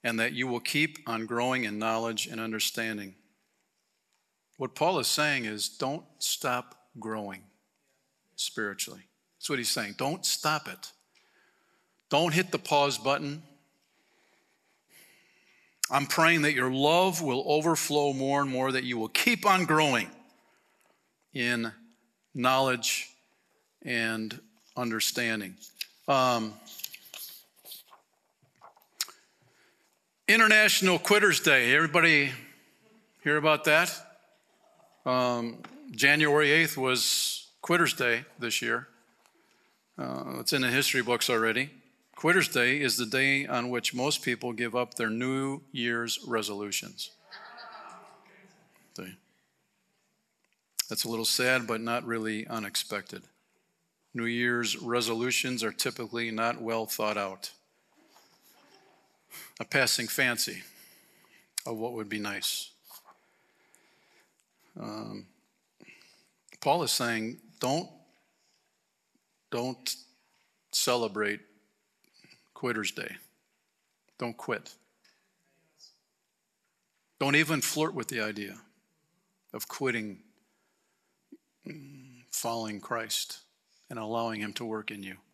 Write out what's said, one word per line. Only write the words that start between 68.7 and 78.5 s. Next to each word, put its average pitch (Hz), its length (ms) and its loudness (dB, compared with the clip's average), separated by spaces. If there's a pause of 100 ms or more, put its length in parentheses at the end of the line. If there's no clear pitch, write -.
don't 123 440 -6 (800)
celebrate 107 680 0 (1120)
Quitter's 110 360 -4
Day. - 260 -10 (1000)
Don't 120 180 -8
quit. - 380 -8 (2500)
Don't 139 160 4
even 151 240 4
flirt 156 340 -2
with 123 140 -6
the 117 140 -4
idea 101 340 -6 (960)